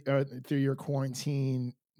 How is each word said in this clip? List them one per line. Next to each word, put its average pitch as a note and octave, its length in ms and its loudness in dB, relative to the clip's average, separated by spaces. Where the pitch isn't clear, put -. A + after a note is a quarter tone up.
or C#3 180 4
through C#3+ 360 -2
your C3+ 160 4
quarantining? C3+ 960 -2